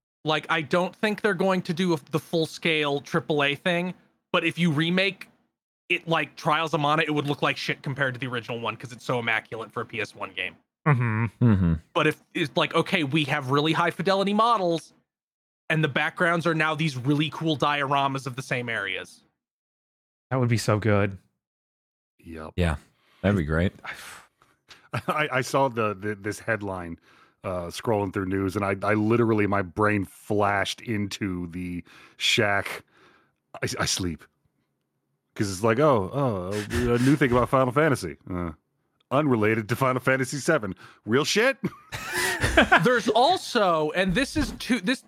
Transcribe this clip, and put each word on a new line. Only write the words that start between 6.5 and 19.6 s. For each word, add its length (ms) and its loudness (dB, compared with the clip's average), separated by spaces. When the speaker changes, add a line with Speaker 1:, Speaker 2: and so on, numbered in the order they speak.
Speaker 1:
of 60 0
Mana, 240 2
it 100 -2
would 140 0
look 140 -2
like 160 2
shit 260 -6
compared 300 -2
to 60 -10
the 80 -6
original 340 -6
one 160 -4
'cause 160 -16
it's 100 -20
so 160 -2
immaculate 520 -4
for 100 -8
a 40 -6
P 140 -10
S 160 -6
one 160 -10
game. 240 -8
Speaker 2:
Mm-hmm. 380 2
Speaker 3:
Mm-hmm. 300 6
Speaker 1:
But 140 2
if 160 -2
it's 220 -4
like, 200 0
okay, 280 2
we 220 0
have 260 -2
really 220 2
high 180 2
fidelity 420 0
models, 600 0
and 140 2
the 60 2
backgrounds 580 0
are 80 2
now 200 0
these 200 -2
really 340 0
cool 280 -2
dioramas 680 0
of 120 -10
the 40 -10
same 280 -4
areas. 500 -6